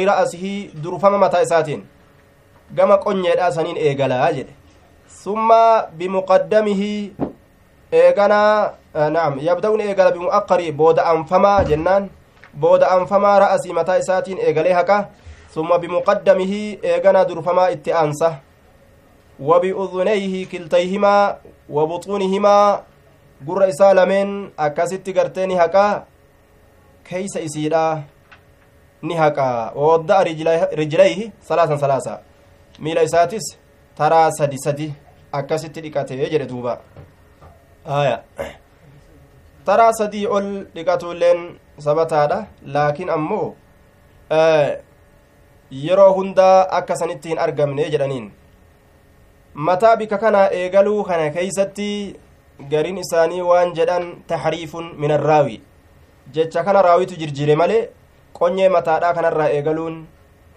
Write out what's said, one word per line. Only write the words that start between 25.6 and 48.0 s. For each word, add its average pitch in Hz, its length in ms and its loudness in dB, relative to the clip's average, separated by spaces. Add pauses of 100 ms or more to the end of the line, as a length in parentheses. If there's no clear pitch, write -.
keeysa 185 360 -10
isiidha 156 440 -2 (1160)
ni 165 140 -6
haqaa. 139 600 -2
Wawadda'a 160 480 2
rijlay-, 165 520 0
rijlayhi 165 560 0 (160)
salaasan 160 320 0
salaasa. 131 400 -2 (600)
Miila 165 240 -2
isaatis 170 420 0 (520)
taraa 160 340 4
sadi 139 340 -4
sadi 151 240 -4 (420)
akkasitti 156 500 -6
dhiqatee 143 520 -6
jedhe 135 160 -2
duuba. 123 280 -6 (1080)
Aaya. 143 340 -2 (1500)
Taraa 226 280 4
sadii 208 340 -6
ol 196 200 -2 (280)
dhiqatuulleen 175 640 0 (400)
sabataadha, 156 680 0 (200)
laakiin 147 440 -4
ammoo, 160 460 -4 (720)
eh, 156 480 2 (920)
yeroo 180 420 4
hundaa 190 540 4 (100)
akka 175 180 -4
sanitti 170 340 -6
hin 160 100 -4
argamne 147 520 -2
jedhaniin. 135 400 -4 (1200)